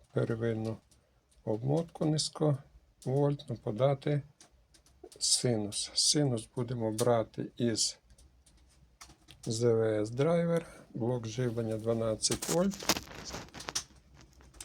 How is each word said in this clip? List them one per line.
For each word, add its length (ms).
первинну 640
обмотку 600
низьковольтну 1600
подати 600
синус. 760
Синус 600
будемо 380
брати 640
із 420
З 260
В 300
С 80
драйвер, 840
блок 320
живлення 500
дванадцять 720
вольт. 460